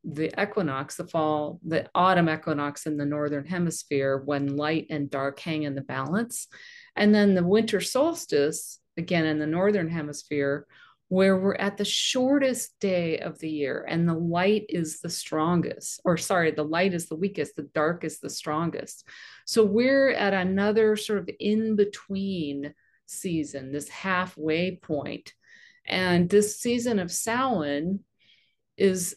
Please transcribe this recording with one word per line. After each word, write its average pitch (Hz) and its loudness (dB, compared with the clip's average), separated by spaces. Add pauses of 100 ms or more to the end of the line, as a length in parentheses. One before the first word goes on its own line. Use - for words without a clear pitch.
the 156 -4 (100)
equinox, 147 -2
the 170 -10
fall, 151 -2
the 156 -2
autumn 175 6
equinox 147 -4
in 151 -2
the 143 -2
northern 147 -2
hemisphere, 143 -2
when 139 -2
light 151 -2
and 143 -4
dark 139 -4
hang 156 -4
in 143 -4
the 135 -6
balance, 151 -4 (480)
and 208 6
then 202 6
the 175 4
winter 214 4
solstice, 170 0 (180)
again 170 0
in 156 0
the 151 -2
northern 180 2
hemisphere, 147 -2 (440)
where 190 6
we're 190 0
at 202 -2
the 208 -2
shortest 262 0
day 175 0
of - -8
the 156 -6
year 139 -2
and 170 2
the 165 2
light 180 2
is 160 -4
the 170 -8
strongest, - -2
or 170 4
sorry, 165 2
the 151 -4
light 175 2
is 170 -4
the 160 -6
weakest, 165 -4
the 147 -10
dark 160 0
is 151 -8
the 139 -10
strongest. - -6 (360)
So 220 4
we're 254 4
at 202 0
another 208 2
sort 208 -2
of 180 -6 (120)
in-between 196 -2 (320)
season, 143 -6
this 147 -8
halfway 180 -2
point. - -6 (520)
And 180 2
this 208 4
season 240 0
of 175 -6
Samhain 190 -2 (720)
is 185 2